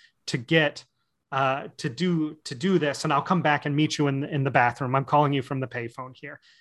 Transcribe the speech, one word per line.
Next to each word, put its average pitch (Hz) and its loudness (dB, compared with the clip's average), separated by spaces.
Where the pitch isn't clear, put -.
to - -6
get, 147 0
uh, 135 -2
to 160 -6
do, 156 -2
to 139 -12
do 175 2
this. 143 -2
And 156 0
I'll 139 2
come 185 2
back 147 2
and 143 -2
meet 151 2
you 147 2
in, 135 -2
in 147 -2
the 135 0
bathroom. 123 2
I'm 135 0
calling 147 4
you 135 0
from 131 -6
the 131 -6
payphone 127 -12
here." 147 -18